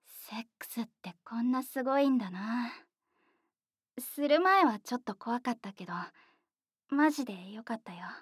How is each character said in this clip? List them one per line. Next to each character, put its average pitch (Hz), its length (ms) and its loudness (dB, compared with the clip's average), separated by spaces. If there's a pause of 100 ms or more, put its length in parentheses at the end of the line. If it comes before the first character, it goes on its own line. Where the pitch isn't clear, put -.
セ - 320 -16
ッ 233 80 -8 (140)
ク - 60 -12
ス - 160 -6
っ 226 80 -6 (120)
て 180 140 -12 (100)
こ 226 160 -4
ん 247 100 2
な 262 120 0
す 262 200 -4
ご 269 160 2
い 277 100 6
ん 262 80 4
だ 202 120 0
な。 220 420 -4 (1300)
す 285 260 -4
る 294 140 6
前 370 260 6
は 214 140 2
ち - 160 -6
ょ - 20 -2
っ 247 40 -4
と 202 140 -6
怖 240 260 -4
か 247 100 -2
っ 226 60 -2
た 196 160 -12
け 185 120 -16
ど、 175 80 -8 (960)
マ 294 200 6
ジ 294 160 -2
で 190 260 -12
良 220 120 -14
か 233 100 -4
っ 226 100 -6
た - 80 -14
よ。 175 80 -14 (220)